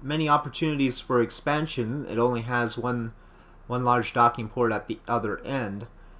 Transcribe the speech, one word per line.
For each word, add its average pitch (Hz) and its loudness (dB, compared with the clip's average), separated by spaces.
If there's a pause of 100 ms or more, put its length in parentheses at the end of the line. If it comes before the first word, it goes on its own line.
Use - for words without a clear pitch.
many 151 0
opportunities 143 2
for 123 2
expansion. 143 -2
It 110 -2
only 123 2
has 120 -2
one, 120 -2 (560)
one 123 -2
large 120 2
docking 117 2
port 117 2
at 104 -4
the 110 -6
other 110 -2
end. 110 -6 (340)